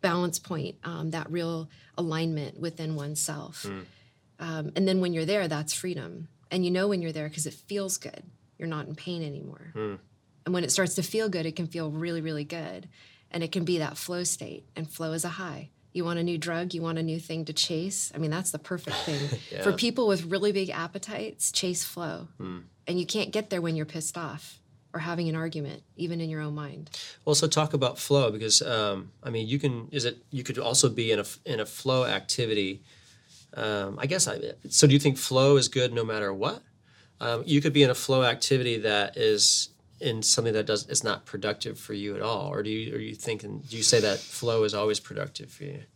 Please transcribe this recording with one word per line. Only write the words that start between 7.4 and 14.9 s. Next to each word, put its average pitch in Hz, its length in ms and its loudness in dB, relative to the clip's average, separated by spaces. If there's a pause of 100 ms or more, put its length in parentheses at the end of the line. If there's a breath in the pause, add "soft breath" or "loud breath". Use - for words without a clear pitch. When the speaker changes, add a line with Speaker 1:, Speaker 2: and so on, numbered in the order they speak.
Speaker 1:
it 123 80 -8
feels 196 440 -4
good. - 240 -12 (360)
You're 165 100 -6
not 151 200 -4
in 156 60 -8
pain 170 280 -6
anymore. - 540 -10
Speaker 2:
Mm. 104 220 -4 (480)
Speaker 1:
And 180 80 0
when 175 100 2
it 131 80 0
starts 185 220 2
to 185 80 -2
feel 220 260 0
good, 175 180 -2
it 160 100 -4
can 170 100 -4
feel 165 240 -6
really, 165 300 -4
really 151 240 -4
good. 170 440 -10 (420 soft breath)
And 165 140 -4
it 160 80 -6
can 180 120 0
be 175 140 2
that 151 200 -2
flow 175 260 -4
state. - 400 -6 (100)
And 160 160 -8